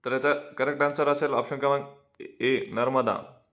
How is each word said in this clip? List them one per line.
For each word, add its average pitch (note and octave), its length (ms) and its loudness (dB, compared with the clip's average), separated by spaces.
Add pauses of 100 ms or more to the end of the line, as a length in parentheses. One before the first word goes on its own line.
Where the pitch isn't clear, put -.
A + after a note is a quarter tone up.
तर B2 80 -2
याचा C#3 220 2
करेक्ट C#3 480 -2
आन्सर D3 260 2
असेल C#3+ 240 0
ऑप्शन B2 260 -2
क्रमांक C#3 260 2 (560)
ए, B2+ 260 2
नर्मदा. A#2+ 560 0 (300)